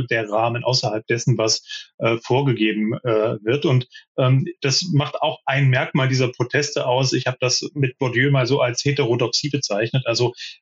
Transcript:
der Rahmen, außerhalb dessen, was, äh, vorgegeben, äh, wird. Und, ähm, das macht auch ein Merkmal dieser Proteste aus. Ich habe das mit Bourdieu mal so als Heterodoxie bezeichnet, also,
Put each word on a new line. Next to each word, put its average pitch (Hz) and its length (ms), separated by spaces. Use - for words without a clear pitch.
der 113 180
Rahmen, 117 340
außerhalb 117 440
dessen, 120 320
was, - 580
äh, 113 200
vorgegeben, 110 760
äh, 110 400
wird. 131 220
Und, 131 220
ähm, 135 300
das 139 220
macht 143 280
auch 156 240
ein 139 240
Merkmal 131 380
dieser 127 240
Proteste 139 540
aus. 131 280
Ich 127 120
habe 127 140
das - 340
mit 135 240
Bourdieu 127 320
mal 131 160
so 139 160
als 120 240
Heterodoxie 127 640
bezeichnet, 113 560
also, 117 280